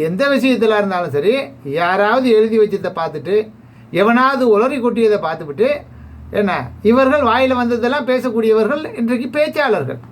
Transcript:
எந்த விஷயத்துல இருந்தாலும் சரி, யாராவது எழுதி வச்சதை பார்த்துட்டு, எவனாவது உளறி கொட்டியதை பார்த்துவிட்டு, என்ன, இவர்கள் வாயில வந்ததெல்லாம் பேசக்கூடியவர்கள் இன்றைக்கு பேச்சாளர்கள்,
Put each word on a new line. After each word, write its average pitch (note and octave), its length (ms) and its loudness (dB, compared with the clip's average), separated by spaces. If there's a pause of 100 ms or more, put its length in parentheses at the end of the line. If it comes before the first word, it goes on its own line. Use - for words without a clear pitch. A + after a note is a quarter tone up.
எந்த F3+ 280 -2
விஷயத்துல A#3 500 2
இருந்தாலும் F3+ 360 -2
சரி, F3+ 180 2 (400)
யாராவது G3+ 580 0
எழுதி A3 280 4
வச்சதை F#3 340 0
பார்த்துட்டு, D#3+ 420 -4 (580)
எவனாவது B3 560 2
உளறி A#3+ 300 2
கொட்டியதை A3 400 2
பார்த்துவிட்டு, D#3+ 500 -2 (640)
என்ன, G3+ 200 0 (320)
இவர்கள் C4 440 4
வாயில B3+ 320 2
வந்ததெல்லாம் A#3+ 520 -2
பேசக்கூடியவர்கள் A3+ 720 0 (140)
இன்றைக்கு A#3+ 340 -2
பேச்சாளர்கள், A3 680 0 (120)